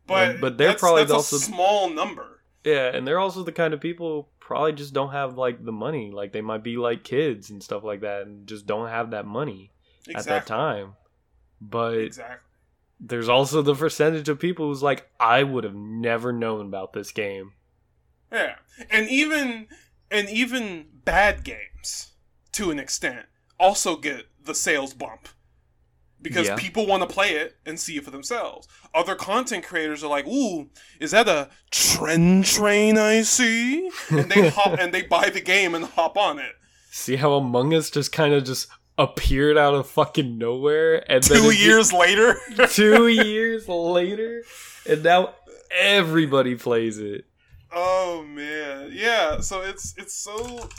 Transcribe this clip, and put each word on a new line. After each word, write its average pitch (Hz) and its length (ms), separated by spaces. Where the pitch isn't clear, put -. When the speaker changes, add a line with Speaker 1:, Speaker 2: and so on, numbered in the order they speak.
Speaker 1:
But 185 280
Speaker 2:
Um, 180 80
but 123 160
they're 151 100
Speaker 1:
that's, - 140
Speaker 2:
probably 165 220
Speaker 1:
that's 143 80
a - 20
Speaker 2:
also 143 240
Speaker 1:
small 185 500
number. 170 400
Speaker 2:
Yeah, 135 300
and 127 140
they're 165 100
also 185 240
the 165 80
kind 160 240
of 143 60
people 170 280
who - 40
probably 151 360
just 143 200
don't 135 160
have, 139 260
like, 123 280
the 113 80
money. 113 400
Like, 101 200
they 110 100
might 110 200
be, 117 140
like, 120 260
kids 123 480
and 101 100
stuff 104 220
like 104 200
that 101 200
and 101 240
just 104 200
don't 107 220
have 113 220
that 104 160
money 104 460
at - 40
that 151 180
Speaker 1:
Exactly. - 120
Speaker 2:
time. 107 360
But 117 380
Speaker 1:
Exactly. - 500
Speaker 2:
there's 117 280
also 139 340
the 143 120
percentage 151 540
of 143 100
people 170 300
who's 139 140
like, 139 260
"I 123 240
would 131 220
have 101 100
never 113 580
known 113 340
about 95 260
this 104 180
game." 98 440
Speaker 1:
Yeah. 185 260
And 214 180
even, 262 580
and 208 220
even 220 560
bad 190 380
games, - 680
to 196 180
an 147 80
extent, 127 480
also 185 380
get 139 300
the 151 140
sales 143 400
bump. 117 340
Because 160 260
Speaker 2:
Yeah. - 80
Speaker 1:
people 196 320
wanna 190 220
play 196 220
it 156 260
and 165 140
see 160 160
it 139 80
for 135 80
themselves. 180 560
Other 175 220
content 214 480
creators 156 400
are 151 60
like, 143 140
"Ooh, 190 460
is 147 100
that 220 180
a 151 220
trend 170 720
train 208 520
I 220 260
see?" 247 680
And 151 220
they 196 180
Speaker 2:
<laughs> 143 80
Speaker 1:
hop, 196 220
and 175 160
they 180 80
buy 170 280
the 190 100
game 185 340
and 165 100
hop 165 320
on 175 220
it. 123 140
Speaker 2:
See - 240
how 143 160
Among 135 420
Us 160 160
just 143 220
kinda 147 280
just 127 280
appeared 147 640
out 143 160
of 139 160
fucking 139 480
nowhere? 147 600
And 131 140
then 143 180
Speaker 1:
Two 220 80
Speaker 2:
it 208 80
Speaker 1:
years 220 320
Speaker 2:
ju- 180 80
Speaker 1:
later? 202 400
<laughs> 240 160
Speaker 2:
Two 214 380
years 220 600
later? 185 760
And 156 140
now 180 320
everybody 160 800
plays 117 440
it. 104 260
Speaker 1:
Oh, 180 480
man. 147 720
Yeah, 196 480
so 190 220
it's, 196 340
it's 202 180
so, 233 540